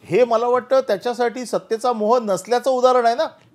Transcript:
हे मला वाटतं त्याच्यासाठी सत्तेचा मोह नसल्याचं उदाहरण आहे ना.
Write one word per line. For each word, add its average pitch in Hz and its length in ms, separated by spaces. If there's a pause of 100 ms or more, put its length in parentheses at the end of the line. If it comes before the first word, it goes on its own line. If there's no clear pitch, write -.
हे 202 200
मला 233 220
वाटतं 254 340
त्याच्यासाठी 240 640
सत्तेचा 220 460
मोह 226 300
नसल्याचं 220 480
उदाहरण 254 360
आहे 233 80
ना. 311 120 (280)